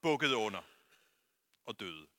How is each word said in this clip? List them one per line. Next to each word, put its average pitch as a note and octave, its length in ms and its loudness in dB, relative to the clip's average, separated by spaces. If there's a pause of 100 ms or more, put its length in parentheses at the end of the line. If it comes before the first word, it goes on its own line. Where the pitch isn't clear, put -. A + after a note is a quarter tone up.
bukkede D3 340 2
under G#2 260 0 (1040)
og A#2 140 -10
døde. D#2+ 280 -10 (100)